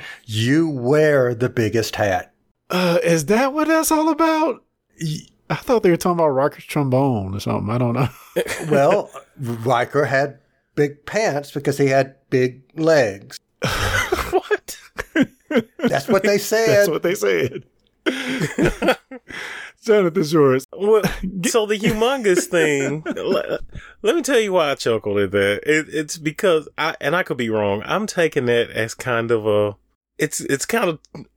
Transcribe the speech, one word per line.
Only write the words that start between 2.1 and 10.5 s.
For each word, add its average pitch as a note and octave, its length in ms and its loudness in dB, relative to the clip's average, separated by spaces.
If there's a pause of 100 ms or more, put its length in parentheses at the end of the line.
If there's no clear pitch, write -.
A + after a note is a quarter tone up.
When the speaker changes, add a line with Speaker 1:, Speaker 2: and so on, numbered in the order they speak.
Speaker 2:
Uh, F3 340 0
is E3 240 0
that B3+ 260 2
what D4+ 140 0
that's D#4+ 240 2
all D#4 180 2
about? D#4+ 540 0 (380)
Speaker 1:
Y- D#3 260 -8 (220)
Speaker 2:
I D3+ 60 0
thought A#3 280 0
they F#3 80 6
were E3+ 40 6
talking F3 240 0
about D#3+ 100 4
Riker's C#3 360 0
trombone B2+ 680 0
or G2+ 40 -6
something. G#2 340 -4
I A#2+ 40 -2
don't A#2+ 160 0
know. B2 160 0 (260)
<laughs> E3 340 -4
Speaker 1:
Well, D3 400 4 (300)
Riker A#2+ 680 0
had C3+ 340 -2 (360)